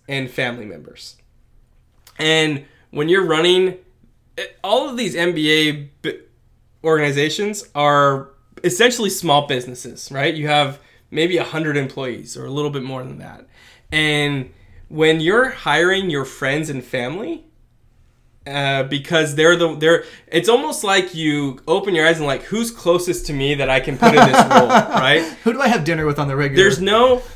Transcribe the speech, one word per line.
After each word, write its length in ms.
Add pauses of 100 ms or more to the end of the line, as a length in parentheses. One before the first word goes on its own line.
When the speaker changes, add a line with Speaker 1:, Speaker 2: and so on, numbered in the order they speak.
Speaker 1:
and 220
family 360
members. 520 (1000)
And 480 (260)
when 180
you're 160
running, 520 (600)
eh, 80 (180)
all 260
of 80
these 180
N 200
B 140
A 220 (300)
b-, 180 (640)
organizations 840 (100)
are 540 (340)
essentially 460
small 380
businesses, 640
right? 220
You 140
have 320 (320)
maybe 260
a 60
hundred 340
employees 600
or 80
a 60
little 200
bit 120
more 200
than 160
that. 260 (460)
And 600 (360)
when 320
you're 300
hiring 600
your 160
friends 440
and 140
family, 600 (1040)
uh, 360
because 520
they're 200
the, 200
they're, 280 (240)
it's 200
almost 360
like 320
you 520
open 280
your 120
eyes 100
and, 100
like, 160
"Who's 260
closest 580
to 60
me 220
that 160
I 80
can 180
put 120
in 60
this 220 (140)
role," 160
Speaker 2:
<laughs> 20
Speaker 1:
right? 540 (200)
Speaker 2:
Who 100
do 80
I 60
have 160
dinner 220
with 140
on 80
the 80
regular? 280
Speaker 1:
There's 160
no, 440 (120)